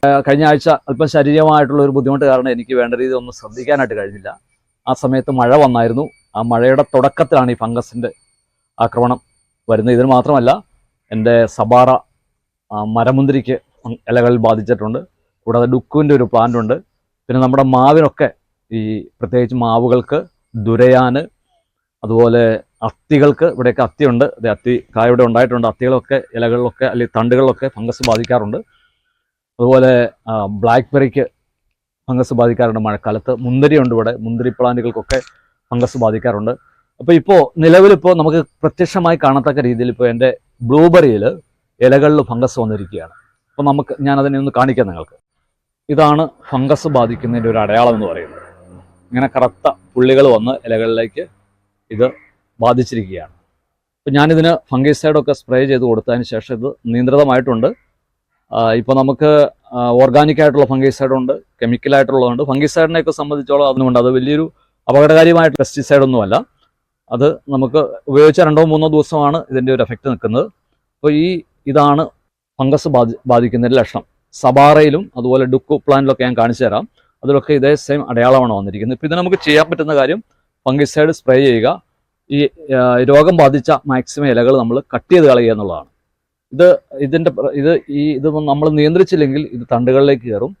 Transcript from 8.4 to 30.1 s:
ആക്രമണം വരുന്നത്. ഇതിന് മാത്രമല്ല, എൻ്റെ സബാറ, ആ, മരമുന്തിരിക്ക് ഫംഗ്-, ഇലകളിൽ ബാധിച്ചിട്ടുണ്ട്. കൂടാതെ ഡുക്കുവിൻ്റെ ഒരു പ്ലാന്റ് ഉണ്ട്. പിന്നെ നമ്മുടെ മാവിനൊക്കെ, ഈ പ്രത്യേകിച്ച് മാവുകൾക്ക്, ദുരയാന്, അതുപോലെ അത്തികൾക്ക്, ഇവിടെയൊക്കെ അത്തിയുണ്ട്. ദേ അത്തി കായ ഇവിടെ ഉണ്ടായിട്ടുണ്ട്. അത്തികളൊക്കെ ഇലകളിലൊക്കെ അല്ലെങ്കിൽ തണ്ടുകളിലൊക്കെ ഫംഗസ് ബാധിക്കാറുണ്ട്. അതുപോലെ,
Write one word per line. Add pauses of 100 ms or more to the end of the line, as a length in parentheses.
ആക്രമണം (480)
വരുന്നത്.
ഇതിന്
മാത്രമല്ല, (600)
എൻ്റെ (200)
സബാറ, (840)
ആ, (140)
മരമുന്തിരിക്ക് (260)
ഫംഗ്-,
ഇലകളിൽ
ബാധിച്ചിട്ടുണ്ട്. (480)
കൂടാതെ
ഡുക്കുവിൻ്റെ
ഒരു
പ്ലാന്റ്
ഉണ്ട്. (540)
പിന്നെ
നമ്മുടെ (100)
മാവിനൊക്കെ, (420)
ഈ (400)
പ്രത്യേകിച്ച്
മാവുകൾക്ക്, (480)
ദുരയാന്, (800)
അതുപോലെ (420)
അത്തികൾക്ക്,
ഇവിടെയൊക്കെ
അത്തിയുണ്ട്. (160)
ദേ
അത്തി (220)
കായ
ഇവിടെ
ഉണ്ടായിട്ടുണ്ട്.
അത്തികളൊക്കെ (200)
ഇലകളിലൊക്കെ
അല്ലെങ്കിൽ
തണ്ടുകളിലൊക്കെ
ഫംഗസ്
ബാധിക്കാറുണ്ട്. (1000)
അതുപോലെ, (380)